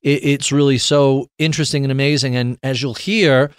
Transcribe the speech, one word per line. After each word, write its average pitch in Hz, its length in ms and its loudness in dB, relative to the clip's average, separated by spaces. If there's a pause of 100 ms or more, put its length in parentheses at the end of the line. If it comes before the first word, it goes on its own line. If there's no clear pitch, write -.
It, 139 240 0
it's 139 260 -2
really 139 280 2
so 139 500 2 (100)
interesting 151 460 -2
and 135 80 -2
amazing. 139 420 0
And 123 280 -2
as 131 180 -4
you'll 127 140 -6
hear, 147 640 2